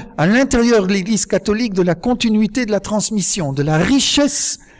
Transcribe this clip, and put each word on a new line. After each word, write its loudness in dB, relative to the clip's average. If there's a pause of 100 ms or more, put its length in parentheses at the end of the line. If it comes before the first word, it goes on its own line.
(160)
à 0
l'intérieur 4
de 0
l'Église -2
catholique -2
de 2
la 0
continuité 0
de -6
la 0
transmission, -4
de -2
la 0
richesse 0 (200)